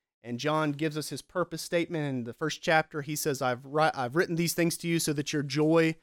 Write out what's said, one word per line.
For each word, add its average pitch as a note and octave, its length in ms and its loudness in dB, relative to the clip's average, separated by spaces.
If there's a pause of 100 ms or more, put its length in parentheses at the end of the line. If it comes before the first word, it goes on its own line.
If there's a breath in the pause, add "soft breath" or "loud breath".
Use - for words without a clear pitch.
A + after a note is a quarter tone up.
(240)
And A#2+ 160 -6
John D3+ 320 0
gives D3+ 260 -4
us D3 120 -6
his C#3 120 -8
purpose E3+ 400 -6
statement E3 460 -2
in B2+ 160 -2
the A#2 100 -10
first D#3 280 -4
chapter. D#3+ 400 2
He D3+ 120 -6
says, C#3+ 260 -2
"I've B2+ 240 -2
ri-, D3+ 300 2
I've B2+ 220 -4
written F#3 180 2
these E3 200 0
things E3+ 240 2
to E3+ 100 -6
you E3+ 100 2
so D#3 140 0
that D3 200 -4
your D3 120 0
joy D#3 580 4